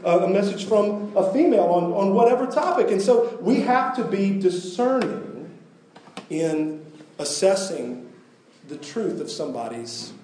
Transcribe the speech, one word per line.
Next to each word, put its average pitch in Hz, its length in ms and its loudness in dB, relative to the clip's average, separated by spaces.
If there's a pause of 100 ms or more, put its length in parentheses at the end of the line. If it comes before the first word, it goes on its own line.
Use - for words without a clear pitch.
uh, 175 220 4
a - 20 0
message 196 380 0
from 208 500 0
a 190 160 2
female 269 340 4
on, 170 280 2
on 196 220 2
whatever 247 320 4
topic. 311 420 0
And 196 120 0
so 233 380 2
we 220 220 2
have 247 360 0
to 240 60 -2
be 196 360 0
discerning - 1160 -2 (720)
in 156 560 -2 (340)
assessing 147 920 -2 (560)
the 147 100 -12
truth 196 440 -6
of - 80 -8
somebody's 120 800 -8 (120)